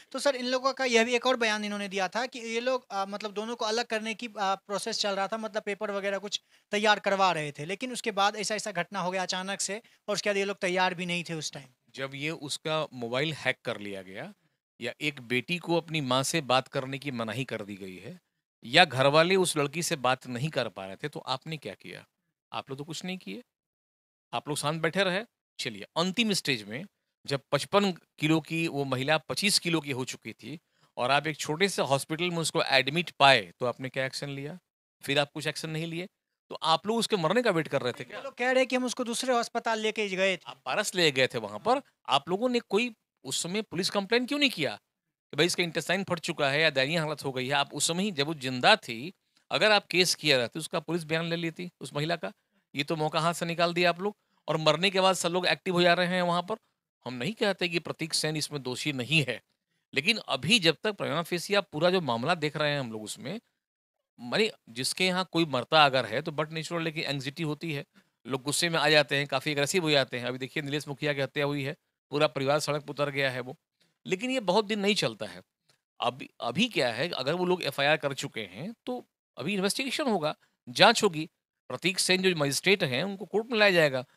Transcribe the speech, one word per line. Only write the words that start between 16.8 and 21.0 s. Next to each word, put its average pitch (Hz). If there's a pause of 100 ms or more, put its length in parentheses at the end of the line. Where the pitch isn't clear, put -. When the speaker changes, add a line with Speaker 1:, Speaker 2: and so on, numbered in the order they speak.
Speaker 2:
की 139
मनाही 117
कर 110
दी 101
गई 92
है 123 (440)
या 147
घर 131
वाले 160
उस 180
लड़की 147
से 165
बात 127
नहीं 127
कर 135
पा 98
रहे 95
थे, 151